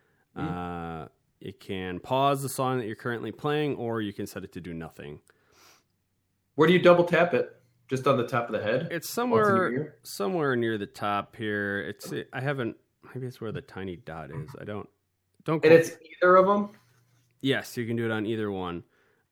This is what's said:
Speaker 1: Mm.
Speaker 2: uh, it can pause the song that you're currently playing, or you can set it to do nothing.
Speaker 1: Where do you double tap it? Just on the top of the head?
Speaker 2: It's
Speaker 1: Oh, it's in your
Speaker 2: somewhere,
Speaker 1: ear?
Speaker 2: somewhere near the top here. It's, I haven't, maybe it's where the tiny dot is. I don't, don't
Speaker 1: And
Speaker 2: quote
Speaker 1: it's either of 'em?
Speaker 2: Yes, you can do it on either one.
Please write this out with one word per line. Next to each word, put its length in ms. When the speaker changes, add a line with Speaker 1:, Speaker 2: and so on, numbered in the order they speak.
Speaker 1:
Mm. 680
Speaker 2:
uh, 40
it 200
can 400
pause 420
the 80
song 300
that 80
you're 80
currently 360
playing, 440
or 260
you 100
can 140
set 180
it 100
to 80
do 120
nothing. 460
Speaker 1:
Where 120
do 60
you 80
double 220
tap 320
it? 200
Just 200
on 100
the 80
top 220
of 60
the 100
head? 260
Speaker 2:
It's 260
Speaker 1:
Oh, 60
it's 60
in 20
your 160
Speaker 2:
somewhere, 260
Speaker 1:
ear? 300
Speaker 2:
somewhere 540
near 240
the 80
top 480
here. 460
It's, 300
I 80
haven't, 360
maybe 140
it's 120
where 120
the 100
tiny 360
dot 340
is. 180
I 40
don't, 260
don't 200
Speaker 1:
And 80
Speaker 2:
quote 100
Speaker 1:
it's 100
either 140
of 120
'em? 200
Speaker 2:
Yes, 360
you 80
can 100
do 100
it 60
on 140
either 240
one. 360